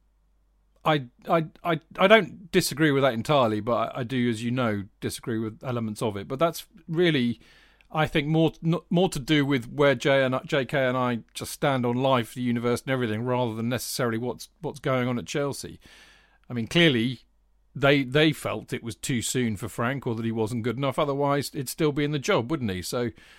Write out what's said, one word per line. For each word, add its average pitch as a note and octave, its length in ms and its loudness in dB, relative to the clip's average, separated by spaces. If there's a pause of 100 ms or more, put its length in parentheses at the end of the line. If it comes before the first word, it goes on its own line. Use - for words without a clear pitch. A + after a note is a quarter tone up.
(840)
I, D#3 220 2 (240)
I, E3 160 4 (180)
I, E3+ 160 0 (200)
I F#3+ 80 6
don't G#3 440 4
disagree D#3 380 2
with C#3 140 4
that C3 100 4
entirely, A2+ 460 2
but A2+ 360 0
I, C3+ 40 -6
I B2+ 40 -4
do, A#2+ 240 0
as A2 140 0
you A#2+ 80 -4
know, A2+ 360 -2 (140)
disagree A2+ 380 -6
with A2+ 260 -6
elements A#2 380 -6
of G#2+ 160 -2
it. G2 100 -8
But C3 120 -8
that's E3 260 0 (220)
really, D#3 520 2 (520)
I D#3 160 0
think, D3 220 0
more, D#3+ 240 4 (120)
n-, E3 140 2 (100)
more F3 200 2
to - 100 -4
do D3 260 2
with C3 260 0
where C#3+ 220 4
Jay C3+ 300 4
and B2+ 120 0
I, B2 40 -2
J C#3 260 -2
K C3 220 0
and B2+ 100 0
I B2 220 0 (160)
just - 160 -10
stand C3+ 340 0
on A#2+ 120 0
life, C3 360 2
the B2+ 80 -8
universe, A#2+ 400 0
and - 80 -12
everything, A#2 360 -2
rather B2 280 0
than A2+ 160 -4
necessarily A#2+ 480 -2
what's, B2 320 -8 (120)
what's C#3 180 -10
going B2+ 280 0
on B2 120 -2
at F2 80 -10
Chelsea. C#3+ 520 -6 (680)
I B2 60 -8
mean, A#2 100 -4
clearly, C3 540 2 (560)
they, C#3 260 4
they D3 300 2
felt G#2+ 420 -6
it B2+ 80 -6
was A2+ 140 -8
too B2 260 -2
soon A#2 360 -2
for A2+ 100 -8
Frank, B2+ 400 -4
or A#2 80 -2
that A2+ 100 -6
he A2+ 60 0
wasn't A2 320 -2
good A#2+ 140 -2
enough. C3+ 200 -2
Otherwise, C#3+ 560 0
he'd C#3 160 -8
still D#3 220 0
be C#3+ 120 -2
in D3 80 -2
the D3+ 60 -2
job, C#3 320 0
wouldn't B2+ 220 -2
he? F2+ 100 -4
So, B2 200 -4
and A#2 120 -2 (260)